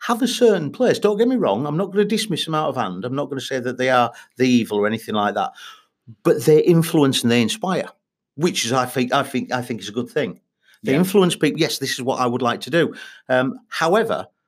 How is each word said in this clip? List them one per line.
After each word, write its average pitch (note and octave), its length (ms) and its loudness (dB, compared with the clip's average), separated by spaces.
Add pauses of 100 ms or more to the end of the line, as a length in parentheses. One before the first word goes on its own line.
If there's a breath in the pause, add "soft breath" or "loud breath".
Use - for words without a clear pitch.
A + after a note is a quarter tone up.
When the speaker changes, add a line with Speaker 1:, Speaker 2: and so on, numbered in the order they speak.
Speaker 1:
have A#3 200 -2
a C4 60 0
certain G3 440 2
place. G#3+ 280 0
Don't G#3 180 0
get A#3 100 2
me C4 80 0
wrong. C3 300 0
I'm D3 120 -4
not F#3+ 140 -4
gonna G3+ 140 2
dismiss G#3 400 -2
them D#3+ 100 -6
out D#3 140 0
of B2 60 -6
hand. G2 300 -6
I'm B2+ 100 -6
not C#3 140 -4
gonna C3+ 120 -8
say C3+ 180 -6
that B2 200 -6
they B2+ 100 0
are B2 220 2 (260 loud breath)
the B2+ 100 2
evil A2+ 300 2
or G#2 100 0
anything A2 280 -4
like G#2 180 0
that. G2+ 180 -2 (720 loud breath)
But C3+ 220 2
they D#3 180 8
influence D#3+ 600 4
and A#2 80 4
they A#2+ 100 4
inspire, D3 480 -2 (460)
which D#3 300 -2
is, A2+ 60 -2
I B2+ 140 2
think, B2+ 280 -2
I C#3 100 2
think, - 280 -6
I B2 120 -4
think A2+ 180 -8
is G2+ 80 -12
a G2+ 40 -16
good A#2+ 160 -6
thing. F#2+ 300 -6 (440 soft breath)
They C3+ 100 0
Speaker 2:
Yeah. D3 60 2
Speaker 1:
influence F#3 360 4
people. D3 240 0
Yes, D#3 200 0
this C3 140 -4
is - 100 -8
what A#2+ 160 -2
I B2+ 80 0
would B2 140 -2
like A#2 200 -2
to - 80 -12
do. D#3+ 240 0 (360 loud breath)
Um, C3 380 0
however, E3 600 -2 (200)